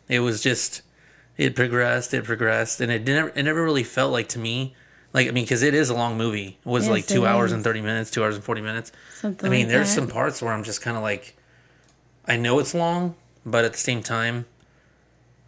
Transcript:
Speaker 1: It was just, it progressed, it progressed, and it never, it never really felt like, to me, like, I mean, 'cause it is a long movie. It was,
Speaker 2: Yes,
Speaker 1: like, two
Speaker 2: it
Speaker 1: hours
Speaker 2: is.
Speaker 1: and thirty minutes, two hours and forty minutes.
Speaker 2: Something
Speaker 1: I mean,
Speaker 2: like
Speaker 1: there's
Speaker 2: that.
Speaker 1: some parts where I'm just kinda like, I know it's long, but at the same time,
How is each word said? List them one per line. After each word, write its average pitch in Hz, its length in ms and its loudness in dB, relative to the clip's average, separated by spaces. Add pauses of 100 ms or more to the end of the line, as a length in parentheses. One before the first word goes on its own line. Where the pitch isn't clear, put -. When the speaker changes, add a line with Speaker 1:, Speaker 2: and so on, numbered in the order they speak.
Speaker 1:
It 123 120 2
was 117 220 0
just, - 400 -2 (540)
it 131 200 2
progressed, 123 580 0
it 120 100 -2
progressed, 113 560 0
and 120 100 0
it 113 140 -2
never, 139 260 0
it 139 120 -4
never 156 200 0
really 151 220 2
felt 135 280 0
like, 117 180 -2
to - 80 -6
me, 120 360 -4 (380)
like, 127 140 4
I 131 60 -2
mean, 120 140 0
'cause 120 160 2
it 143 120 4
is 143 160 4
a 120 40 0
long 117 220 0
movie. 107 480 -2
It - 40 -10
was, 120 160 2
Speaker 2:
Yes, 110 80 2
Speaker 1:
like, 175 140 0
two 123 180 4
Speaker 2:
it - 40 4
Speaker 1:
hours 117 220 4
Speaker 2:
is. 117 40 0
Speaker 1:
and 107 100 -2
thirty 110 160 0
minutes, 113 300 -2
two 113 120 0
hours 107 140 2
and 101 80 -12
forty 110 160 -4
minutes. 110 320 -8 (220)
Speaker 2:
Something 196 320 -6
Speaker 1:
I 127 40 2
mean, 127 160 4
Speaker 2:
like - 40 -4
Speaker 1:
there's 123 180 4
Speaker 2:
that. - 60 2
Speaker 1:
some 131 140 -2
parts 131 340 -4
where 117 100 -2
I'm 107 120 -4
just 104 180 -6
kinda 117 180 -4
like, 104 340 -6 (920)
I 117 100 2
know 120 220 4
it's 143 160 -2
long, 170 400 0 (300)
but 117 200 2
at 110 80 0
the - 60 -12
same 117 240 -2
time, 117 420 -2 (1040)